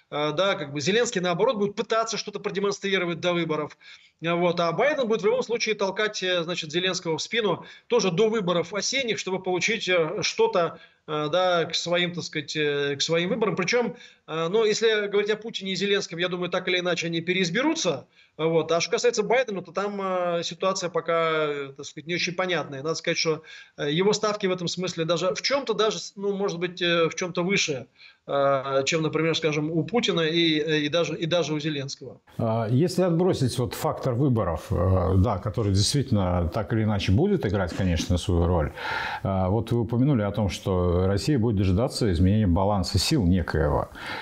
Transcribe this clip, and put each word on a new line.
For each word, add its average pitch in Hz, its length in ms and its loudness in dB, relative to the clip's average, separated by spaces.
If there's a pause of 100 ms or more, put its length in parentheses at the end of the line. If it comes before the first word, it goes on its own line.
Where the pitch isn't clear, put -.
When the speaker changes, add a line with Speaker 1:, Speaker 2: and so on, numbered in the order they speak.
(100)
Speaker 1:
Э, 147 260 -2
да, 190 180 2
как 139 180 -6
бы 147 80 -6
Зеленский, 196 400 0
наоборот, 180 380 2
будет 202 180 -2
пытаться 220 400 -2
что-то 202 240 -8
продемонстрировать 190 800 -2
до 175 140 0
выборов. 156 420 -2 (460)
Э, 165 120 -2
вот. 175 260 2
А 170 120 2
Байден 254 360 2
будет 208 140 0
в 190 40 -2
любом 240 160 2
случае 226 320 -2
толкать, 196 480 -2
э, 180 220 0
значит, 170 280 -6
Зеленского 175 460 -2
в - 40 -8
спину 208 440 -2 (220)
тоже 202 220 2
до 196 200 4
выборов 175 440 -2
осенних, 220 440 -2
чтобы 185 240 -4
получить, 185 460 0
э, 175 340 2
что-то, 190 560 2 (300)
э, 151 220 -2
да, 175 360 4
к - 80 -6
своим, 175 400 0
так 165 100 -6
сказать, - 320 -8
э, 143 400 0
к 139 60 -6
своим 170 280 0
выборам. 214 260 0
Причем, 226 400 0 (320)
э, 160 200 -4
ну, 220 160 2
если 214 440 2
говорить 202 220 2
о 214 60 0
Путине 196 360 -8
и 185 40 -2
Зеленском, 196 420 -2
я 180 100 0
думаю, 180 220 -4
так 180 180 -2
или 180 100 0
иначе 175 300 -2
они 165 120 -2
переизберутся. 180 840 0 (320)
Вот. 160 340 2
А 170 80 2
что 160 120 -2
касается 226 300 2
Байдена, 214 400 0
то 165 100 -18
там, 202 280 -4
э, 180 440 -2
ситуация 185 460 -2
пока, 160 580 0
э, 139 280 -6
так 143 100 -14
сказать, 147 200 -16
не 170 80 -4
очень 175 200 -2
понятная. 147 480 -4
Надо 156 120 -2
сказать, 160 240 0
что, 156 240 0 (340)
э, 151 160 -2
его 190 220 4
ставки 208 320 0
в 185 60 2
этом 180 160 -2
смысле 175 360 -2
даже 175 300 2
в - 80 -4
чем-то 269 320 0
даже, 208 240 2 (180)
ну, 202 200 -2
может 190 240 -2
быть, 175 220 -6
э, 170 260 4
в 156 60 -6
чем-то 180 280 -4
выше, 165 440 0 (420)
э, 139 580 2
чем, 160 160 0
например, 156 340 0
скажем, 151 340 0
у 165 140 0
Путина 220 380 0
и, 160 380 2
э, 151 260 0
и - 20 -4
даже, 160 300 0
и 170 80 -2
даже 165 280 0
у 151 60 -2
Зеленского. 139 600 -8 (180)
Speaker 2:
А, 113 320 0
если 170 320 2
отбросить 170 560 2
вот 123 160 -2
фактор 139 400 -2
выборов, 113 560 0
э, 90 480 2
да, 95 200 4
который 101 340 -2
действительно 95 840 2
так 113 180 -4
или 110 120 2
иначе 104 280 0
будет 170 340 4
играть, 95 300 0
конечно, 90 420 0
свою 85 280 2
роль, 85 260 2 (520)
э, 95 240 0
вот 117 240 0
вы 120 80 2
упомянули 123 420 2
о 101 80 0
том, 104 200 0
что 90 560 2
Россия 101 320 0
будет 110 180 0
дожидаться 98 560 2
изменения 95 340 4
баланса 95 520 2
сил 139 280 2
некоего. 80 600 2 (340)